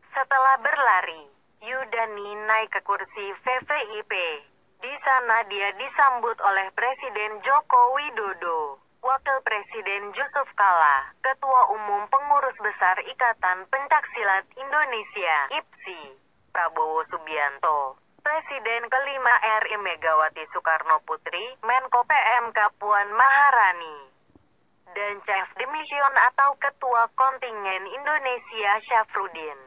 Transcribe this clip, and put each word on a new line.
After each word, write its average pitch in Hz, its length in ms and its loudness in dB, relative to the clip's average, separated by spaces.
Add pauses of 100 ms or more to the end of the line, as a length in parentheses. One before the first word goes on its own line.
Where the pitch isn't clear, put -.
(120)
Setelah 269 480 2
berlari, 202 720 0 (320)
Yudani 220 800 -6
naik 220 320 0
ke 190 80 -4
kursi 196 500 -6
V - 120 -16 (200)
V - 40 -20 (280)
I 214 60 -8
P. 220 100 -8 (720)
Di 262 160 -12
sana 233 480 0
dia 202 320 -4
disambut 240 640 2
oleh 196 320 2
Presiden 214 640 -4
Joko 262 580 4
Widodo, 262 840 -6 (160)
Wakil - 480 0
Presiden 208 640 -6
Yusuf 269 480 -4
Kala, 156 640 4
Ketua 262 480 4
Umum 208 400 -2
Pengurus 277 480 0
Besar 202 480 0
Ikatan 190 640 -2
Pencak 277 400 0
Silat 196 320 0 (160)
Indonesia, 214 960 -2
ipsi, 160 640 -12 (320)
Prabowo 160 560 -2
Subianto, 147 880 -4 (240)
Presiden 240 720 -6
kelima 262 420 0 (300)
R - 80 -2
I 214 80 -4
Megawati 160 720 0
Soekarno 160 560 0
Putri, 170 400 -8 (160)
Menko 247 400 2
P - 80 -2 (320)
M 240 80 -8
K 220 80 -2 (160)
Puan 202 400 2
Maharani, 220 960 4 (760)
dan 202 320 -6
Chef 190 320 -2
de 254 160 -8
Mission 285 460 -2 (180)
atau 277 240 2
Ketua 247 560 0
Kontingen 220 800 -2
Indonesia 254 880 -2
Syafruddin. 175 840 -4